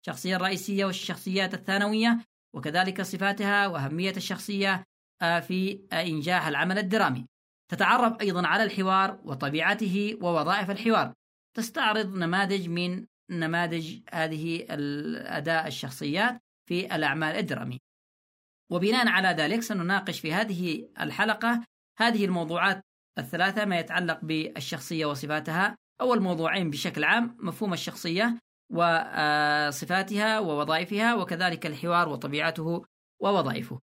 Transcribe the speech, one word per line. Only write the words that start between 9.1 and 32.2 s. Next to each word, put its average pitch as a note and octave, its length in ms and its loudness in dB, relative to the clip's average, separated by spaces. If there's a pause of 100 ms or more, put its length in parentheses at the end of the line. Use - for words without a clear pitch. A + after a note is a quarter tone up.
وطبيعته F#3+ 1000 0
ووظائف F3 500 0
الحوار. G3 420 2 (420)
تستعرض A3 600 -2
نماذج F#3 540 0
من F3+ 360 -2 (260)
نماذج E3 680 -2 (120)
هذه D#3+ 580 -2
الأداء D3+ 960 -4
الشخصيات D3+ 760 -4 (240)
في F3+ 300 -4
الأعمال D#3 400 0
الدرامية. C3+ 420 -4 (920)
وبناء G#3+ 360 4
على F#3+ 200 4
ذلك E3+ 340 2
سنناقش F#3+ 580 -2
في D#3 140 -4
هذه F3+ 560 -2 (100)
الحلقة A3 640 0 (340)
هذه A3 280 4
الموضوعات F3 560 0 (360)
الثلاثة G3 480 0
ما F3+ 140 2
يتعلق E3 440 -2
بالشخصية D#3 800 -2
وصفاتها. D3+ 720 0 (260)
أول B3 200 4
موضوعين E3+ 480 0
بشكل D3+ 340 -2
عام A#3 360 2
مفهوم F#3+ 340 -2
الشخصية F#3 640 -2 (320)
وصفاتها E3 1700 2
ووظائفها، F3 760 0
وكذلك F3 500 0
الحوار E3+ 440 2
وطبيعته D#3 760 -2 (360)